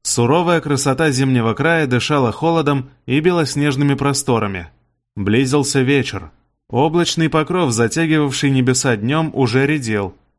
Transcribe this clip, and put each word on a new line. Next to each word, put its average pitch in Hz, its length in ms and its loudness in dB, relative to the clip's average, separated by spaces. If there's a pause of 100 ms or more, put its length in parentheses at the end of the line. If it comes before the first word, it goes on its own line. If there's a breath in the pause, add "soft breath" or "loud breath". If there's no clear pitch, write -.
Суровая 165 580 2
красота 139 520 0
зимнего 127 420 0
края 160 320 0
дышала 123 460 0
холодом 147 580 -2 (160)
и 131 140 0
белоснежными 143 760 0
просторами. 113 760 -2 (440)
Близился 131 680 0
вечер. 123 500 -2 (360)
Облачный 160 600 0
покров, 160 420 0
затягивавший 143 800 0
небеса 127 460 0
днем, 143 380 -2
уже 131 340 2
редел, 110 480 -4 (220)